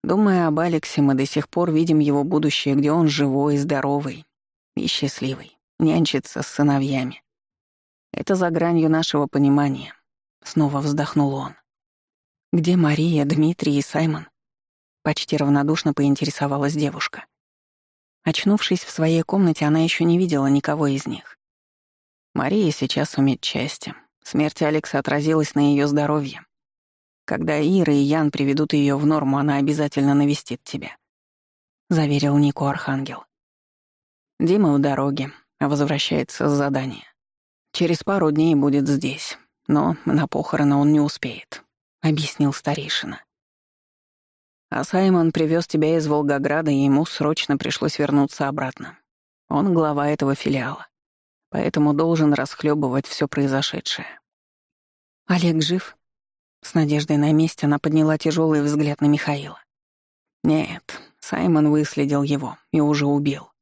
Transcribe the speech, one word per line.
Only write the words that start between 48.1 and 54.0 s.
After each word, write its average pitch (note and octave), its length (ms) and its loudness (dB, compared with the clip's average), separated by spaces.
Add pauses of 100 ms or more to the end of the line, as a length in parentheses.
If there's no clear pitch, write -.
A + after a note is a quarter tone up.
обратно. C3+ 500 -8 (520)
Он F#3 240 2
глава D3+ 340 2
этого C#3+ 260 0
филиала, C#3 540 -4 (600)
поэтому D3 440 0
должен D#3 400 2
расхлёбывать C#3 720 -2
всё - 220 -4
произошедшее». - 800 -4 (1200)